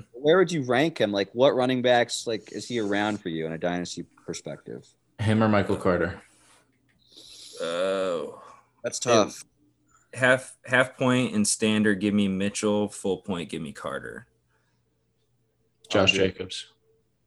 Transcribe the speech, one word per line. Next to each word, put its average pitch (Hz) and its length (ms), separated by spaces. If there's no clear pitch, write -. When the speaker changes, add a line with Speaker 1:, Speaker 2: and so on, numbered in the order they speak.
Speaker 1:
Where 147 240
would 175 140
you 156 120
rank 135 360
him? 104 120
Like, 101 240
what 127 180
running 127 300
backs, 120 420
like, 110 280
is 101 140
he 120 120
around 104 420
for - 80
you 80 160
in 80 60
a 82 80
dynasty 87 460
perspective? - 640
Speaker 2:
Him 110 240
or 107 60
Michael 101 260
Carter? 87 440
Speaker 3:
Oh. 85 800
Speaker 1:
That's 120 160
tough. 110 440
Speaker 3:
Half, 127 520
half 131 320
point 127 380
and 104 120
standard, 107 520
give 101 140
me 101 140
Mitchell. 101 600
Full 95 300
point, 87 320
give 78 120
me 73 120
Carter. 62 540
Speaker 2:
Josh 98 240
Speaker 1:
I'll 95 60
do 95 80
Speaker 2:
Jacobs. - 400